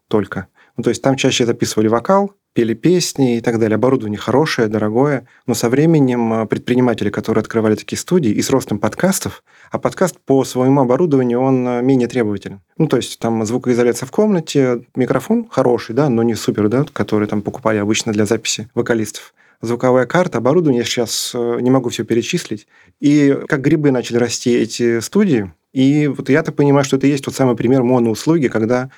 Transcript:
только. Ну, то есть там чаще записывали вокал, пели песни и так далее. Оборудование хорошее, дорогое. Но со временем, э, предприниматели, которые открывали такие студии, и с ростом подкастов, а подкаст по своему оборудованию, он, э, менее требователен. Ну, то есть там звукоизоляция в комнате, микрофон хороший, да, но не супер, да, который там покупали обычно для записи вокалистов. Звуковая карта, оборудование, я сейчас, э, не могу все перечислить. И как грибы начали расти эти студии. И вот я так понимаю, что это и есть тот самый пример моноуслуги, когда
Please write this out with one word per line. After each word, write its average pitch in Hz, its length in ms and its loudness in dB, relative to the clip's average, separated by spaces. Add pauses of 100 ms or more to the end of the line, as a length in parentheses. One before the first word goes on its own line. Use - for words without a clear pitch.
только. 98 380 -2 (300)
Ну, 120 80 -6
то 123 80 2
есть 107 100 -6
там 135 140 2
чаще 127 320 0
записывали 110 400 0
вокал, 196 460 0 (200)
пели 113 220 0
песни 139 600 0
и 113 40 -4
так 117 160 -2
далее. 110 200 2
Оборудование 110 420 0
хорошее, 123 480 0
дорогое. 113 600 0 (200)
Но 120 80 -2
со 120 140 0
временем, 131 640 2
э, 110 120 -2
предприниматели, 117 640 0
которые 107 320 -2
открывали 110 320 0
такие - 240 -6
студии, 170 320 0
и 113 140 -2
с - 80 -4
ростом 127 260 0
подкастов, - 640 -4 (280)
а - 80 -4
подкаст 165 440 -4
по 135 200 2
своему 131 380 2
оборудованию, 127 600 2
он, 131 260 0
э, 123 140 -4
менее 127 260 2
требователен. 107 540 -4 (160)
Ну, 160 100 2
то 139 100 2
есть - 200 -6
там 113 260 -2
звукоизоляция 120 640 0
в - 60 -14
комнате, 151 720 0 (120)
микрофон 131 540 0
хороший, 120 460 0
да, 143 140 2
но 117 120 2
не 117 140 0
супер, 104 340 0
да, 131 240 0
который 104 340 -2
там 107 140 -2
покупали 107 380 -2
обычно 107 340 -2
для 104 140 2
записи 110 480 -4
вокалистов. 117 580 -4 (260)
Звуковая 123 460 0
карта, 175 320 -2
оборудование, 131 440 2
я 113 40 -6
сейчас, - 480 -4
э, 120 280 -2
не 123 100 2
могу 127 180 2
все 113 140 -6
перечислить. 113 640 -4 (320)
И 143 360 4 (120)
как 143 140 -2
грибы 151 280 2
начали 120 300 0
расти 120 340 0
эти 117 460 0
студии. 123 520 0 (220)
И 143 340 2
вот 135 220 -4
я 143 140 2
так 156 120 -6
понимаю, 143 300 4
что 135 120 0
это 135 100 0
и - 20 4
есть 139 160 -2
тот 117 80 -6
самый 127 220 2
пример 127 260 2
моноуслуги, 123 680 0
когда 123 480 -2